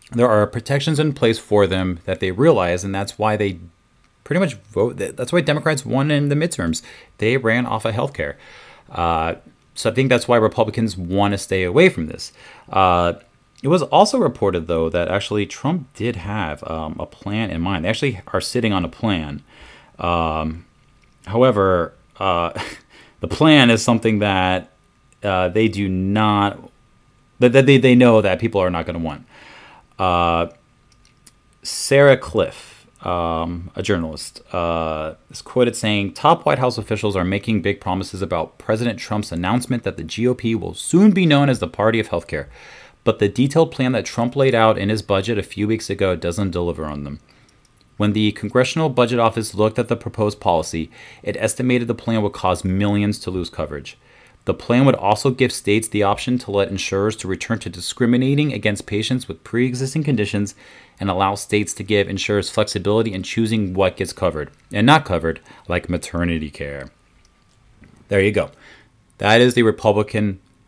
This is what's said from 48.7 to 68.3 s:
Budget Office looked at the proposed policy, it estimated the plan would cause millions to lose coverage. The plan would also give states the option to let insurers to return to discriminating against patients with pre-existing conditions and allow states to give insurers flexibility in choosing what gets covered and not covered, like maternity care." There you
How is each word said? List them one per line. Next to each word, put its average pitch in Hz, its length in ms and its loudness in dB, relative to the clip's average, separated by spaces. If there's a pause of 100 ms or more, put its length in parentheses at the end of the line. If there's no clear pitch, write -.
Budget 120 300 0
Office 113 360 0
looked 107 240 0
at 117 80 -2
the 117 80 -2
proposed - 440 -4
policy, 82 520 -4 (320)
it 101 140 -6
estimated 120 500 -2
the 113 80 -2
plan 113 260 -2
would 101 120 -2
cause 90 300 -2
millions 101 560 0
to - 120 -10
lose 90 180 -6
coverage. 73 480 -10 (480)
The 92 80 -2
plan 123 320 2
would 131 100 4
also 104 360 2
give 123 200 0
states 107 360 0
the 104 160 0
option 104 360 0
to - 120 -12
let 98 180 2
insurers 98 480 -2
to - 100 -10
return 95 320 -4
to - 100 -10
discriminating 127 840 0
against 101 340 -2
patients 110 400 -4
with - 160 -12
pre-existing 131 600 -2
conditions 104 500 -2 (460)
and 98 100 -4
allow 95 240 0
states 104 420 -2
to - 80 -10
give 101 240 2
insurers 98 440 -2
flexibility 107 640 0
in 92 100 -6
choosing 107 500 -2
what 92 240 2
gets 95 160 -6
covered 78 380 -4 (200)
and 104 140 2
not 147 200 6
covered, 82 340 -2 (280)
like 87 220 -4
maternity 85 600 -4
care." 71 400 -12 (1160)
There 98 120 2
you 104 100 4